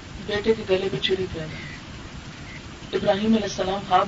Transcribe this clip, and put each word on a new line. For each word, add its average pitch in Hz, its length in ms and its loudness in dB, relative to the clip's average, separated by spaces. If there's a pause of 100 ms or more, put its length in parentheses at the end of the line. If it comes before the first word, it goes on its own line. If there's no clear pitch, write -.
(260)
بیٹے 208 300 2
کے 214 140 -6
گلے 190 220 4
پہ 190 40 -2
چھری 190 360 0
پہنے۔ 151 420 -8 (1200)
ابراہیم 208 380 4
علیہ 214 80 4
السلام 196 360 -2 (100)
خواب 190 200 6